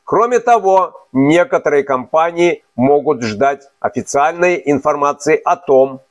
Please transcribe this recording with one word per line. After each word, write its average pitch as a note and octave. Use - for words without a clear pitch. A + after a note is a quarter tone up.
Кроме A#3+
того, F#3+
некоторые D3+
компании D#3+
могут C3+
ждать B2
официальной E3
информации C#3+
о F3
том C3+